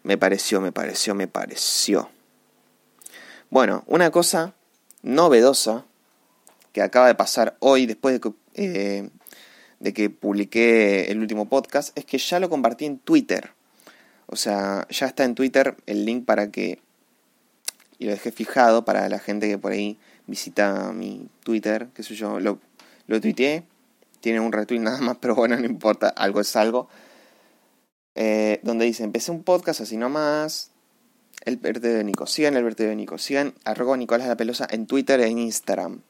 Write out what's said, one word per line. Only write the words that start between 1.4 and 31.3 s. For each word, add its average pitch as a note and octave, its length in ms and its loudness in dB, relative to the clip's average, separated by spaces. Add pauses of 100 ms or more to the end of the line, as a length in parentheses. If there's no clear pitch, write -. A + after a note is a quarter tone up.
Bueno, G#2+ 340 4
una E3+ 240 4
cosa E3+ 460 0 (480)
novedosa B2+ 840 6 (880)
que G2+ 80 0
acaba B2 240 6
de A#2+ 80 8
pasar A2 460 0
hoy, C3 260 6
después B2+ 300 -2
de A#2+ 40 -4
que, G#2+ 140 -6 (220)
eh, G2+ 540 -4 (680)
de - 140 -4
que G#2 160 0
publiqué G2+ 1000 2
el G#2+ 80 -2
último G#2+ 300 -4
podcast, C3+ 460 -2
es C#3+ 80 -8
que - 140 -6
ya F3 220 -2
lo F#3 100 -2
compartí B2+ 360 -2
en C#3+ 120 -6
Twitter. C3 560 0 (720)
O - 100 -14
sea, G2 540 -4
ya - 160 -4
está C3 180 -2
en B2 120 0
Twitter C3+ 500 2
el G#2 180 -4
link A#2 220 -4
para G#2 240 0
que... F#2+ 300 -6 (1200)
y G#2+ 60 -10
lo G#2 60 -4
dejé A2 200 -6
fijado A#2 540 4
para G2 220 0
la G2+ 120 -4
gente G#2 280 -4
que G2+ 120 -2
por G2 120 -4
ahí G#2 280 -4 (260)
visita G2 680 -4
mi G2+ 340 -10 (160)
Twitter, A2 500 -2
qué - 80 -16
sé G#2+ 140 -14
yo, G#2+ 240 -6
lo, G2+ 200 -2 (460)
lo A2 160 -2
tuiteé, D3+ 440 0 (540)
tiene A2+ 200 0
un A2+ 120 0
retweet A2 280 -2
nada A2 200 -2
más, B2 180 -4
<laughs> - 40 -18
pero A#2+ 140 0
bueno, A#2 220 2
no B2 100 -4
importa, G#2+ 420 0
algo G#2 320 -2
es - 140 -4
algo. A2+ 340 0 (1300)
Eh, G#2+ 420 0
donde A2+ 200 -2
dice, A2+ 220 -2
"Empecé A#2 260 -6
un E3 120 -8
podcast F3+ 360 0
así A2+ 160 -8
nomás, D3+ 760 -2 (760)